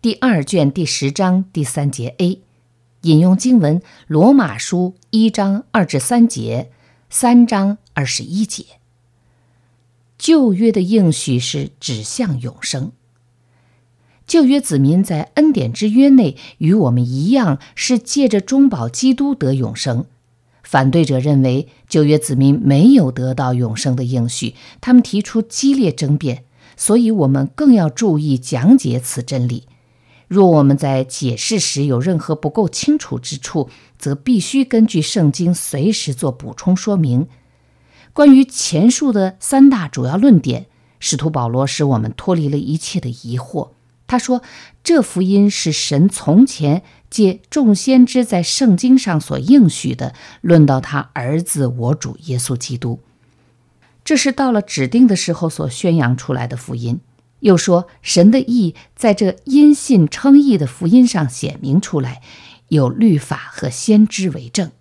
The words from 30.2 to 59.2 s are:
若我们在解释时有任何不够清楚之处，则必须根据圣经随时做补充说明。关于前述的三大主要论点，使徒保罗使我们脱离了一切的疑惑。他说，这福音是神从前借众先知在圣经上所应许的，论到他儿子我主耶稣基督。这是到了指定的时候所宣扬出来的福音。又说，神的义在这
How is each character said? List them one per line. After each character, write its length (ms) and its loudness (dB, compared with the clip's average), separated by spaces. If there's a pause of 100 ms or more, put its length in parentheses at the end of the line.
若 200 4
我 140 6
们 140 4
在 260 -2
解 340 -6
释 220 -4
时 280 -4
有 120 0
任 180 -2
何 200 -4
不 120 -6
够 200 -2
清 280 -2
楚 220 -8
之 180 -12
处， 320 -6 (300)
则 160 -6
必 240 -2
须 260 -2
根 220 2
据 160 -2
圣 300 0
经 200 -2
随 380 -4
时 240 -4
做 160 -4
补 240 -14
充 220 -2
说 200 -2
明。 300 0 (840)
关 200 6
于 120 8
前 440 0
述 220 0
的 300 -2
三 280 6
大 200 0
主 160 -8
要 120 -4
论 220 6
点， 280 -4 (340)
使 160 -6
徒 120 -4
保 200 -4
罗 180 -2
使 160 -4
我 160 0
们 180 -4
脱 200 -2
离 120 -2
了 80 -2
一 200 -4
切 240 -6
的 80 -10
疑 280 -10
惑。 340 -10 (360)
他 120 -2
说， 240 -4 (400)
这 180 2
福 220 -4
音 260 2
是 220 -4
神 380 0
从 360 2
前 380 -2 (260)
借 400 0
众 240 0
先 320 4
知 200 -2
在 180 -2
圣 340 0
经 220 2
上 220 -2
所 180 -8
应 300 4
许 260 -6
的， 200 -10 (260)
论 260 4
到 140 0
他 320 -8
儿 280 -4
子 280 -4
我 260 -2
主 300 -12
耶 120 -6
稣 200 -6
基 200 -10
督。 220 -8 (1080)
这 120 0
是 160 0
到 180 -2
了 100 0
指 280 -6
定 180 4
的 80 4
时 180 -4
候 160 -4
所 220 -6
宣 240 -2
扬 220 0
出 160 -8
来 160 -6
的 80 -10
福 180 -12
音。 240 -6 (400)
又 180 4
说， 300 0 (160)
神 300 4
的 80 2
义 340 -2 (220)
在 180 0
这 300 -2